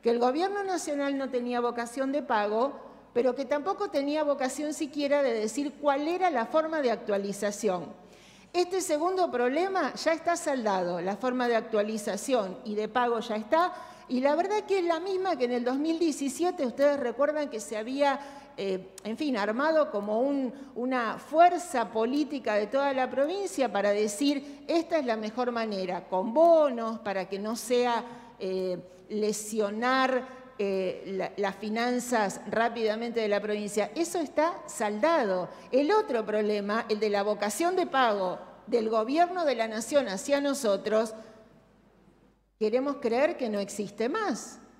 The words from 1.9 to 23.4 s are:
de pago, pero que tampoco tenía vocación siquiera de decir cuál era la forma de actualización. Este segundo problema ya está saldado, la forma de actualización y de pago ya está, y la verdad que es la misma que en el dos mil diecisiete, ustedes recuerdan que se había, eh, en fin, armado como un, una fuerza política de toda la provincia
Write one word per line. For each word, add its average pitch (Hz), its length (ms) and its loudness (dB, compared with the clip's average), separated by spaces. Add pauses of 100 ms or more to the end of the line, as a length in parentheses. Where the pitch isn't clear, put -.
de 285 120 -2
pago, 226 640 0 (240)
pero 247 220 2
que 269 100 -4
tampoco 381 440 -2
tenía 294 340 0
vocación 285 500 -2
siquiera 285 480 0
de 254 120 2
decir 233 460 -2
cuál 294 280 2
era 359 240 2
la 233 140 0
forma 320 360 0
de 247 100 2
actualización. 202 1080 -2 (520)
Este 359 280 0
segundo 339 500 0
problema 294 640 0
ya 311 180 0
está 330 220 0
saldado, 208 680 0
la 196 140 -2
forma 247 320 0
de 233 80 2
actualización 214 1080 -2
y 214 100 -6
de 214 120 -2
pago 240 320 0
ya 220 160 -6
está, 320 380 2 (360)
y 254 100 0
la 285 160 4
verdad 403 300 0
que 392 140 2
es 349 60 0
la 330 140 0
misma 370 380 -2
que 254 80 2
en 240 80 0
el 240 100 0
dos 254 140 0
mil 320 220 0
diecisiete, 320 640 0
ustedes 277 340 2
recuerdan 285 500 0
que 220 120 -8
se 220 160 -8
había, 269 420 0 (380)
eh, 190 360 -4 (120)
en 220 120 -6
fin, 277 200 0
armado 277 520 2
como 214 320 0
un, 269 320 0 (220)
una 247 420 -2
fuerza 311 760 4
política 247 640 0
de 208 120 2
toda 277 260 0
la 262 160 0
provincia 285 640 0